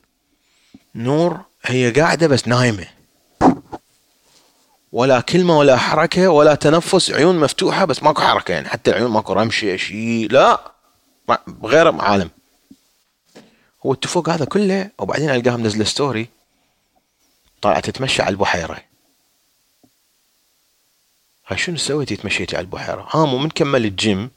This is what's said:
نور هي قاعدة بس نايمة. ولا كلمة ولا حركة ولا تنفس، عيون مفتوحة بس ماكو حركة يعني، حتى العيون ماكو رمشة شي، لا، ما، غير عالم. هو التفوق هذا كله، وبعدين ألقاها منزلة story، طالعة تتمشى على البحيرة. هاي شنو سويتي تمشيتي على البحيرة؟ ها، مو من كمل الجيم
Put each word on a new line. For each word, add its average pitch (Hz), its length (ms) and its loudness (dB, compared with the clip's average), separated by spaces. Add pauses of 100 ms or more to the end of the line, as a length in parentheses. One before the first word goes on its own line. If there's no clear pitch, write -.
(960)
نور 160 460 -2 (240)
هي 123 260 0
قاعدة 156 360 2
بس 123 220 0
نايمة. 120 380 0 (2000)
ولا 123 280 2
كلمة 175 380 2
ولا 139 180 6
حركة 165 520 0
ولا 151 260 6
تنفس، 165 560 2
عيون 170 280 2
مفتوحة 156 460 0
بس 135 180 -2
ماكو 147 200 2
حركة 110 300 0
يعني، 73 160 -4
حتى - 220 0
العيون 110 200 0
ماكو 107 220 -2
رمشة 101 440 0
شي، 113 520 -4
لا، 170 440 2 (560)
ما، 117 100 0 (260)
غير 147 360 4
عالم. 101 300 0 (1600)
هو 135 60 2
التفوق - 360 -4
هذا 165 160 -2
كله، 196 540 -2
وبعدين 143 320 -2
ألقاها 123 260 0
منزلة 107 280 -2
story، 117 440 -4 (1300)
طالعة 92 180 2
تتمشى - 420 -4
على 98 100 -2
البحيرة. 90 500 -4 (2750)
هاي 95 100 -6
شنو 175 180 -6
سويتي 139 400 -4
تمشيتي 92 400 -6
على 87 80 -6
البحيرة؟ - 460 -10
ها، 156 160 2
مو 127 120 -2
من 156 120 -4
كمل 139 340 0
الجيم 101 520 -2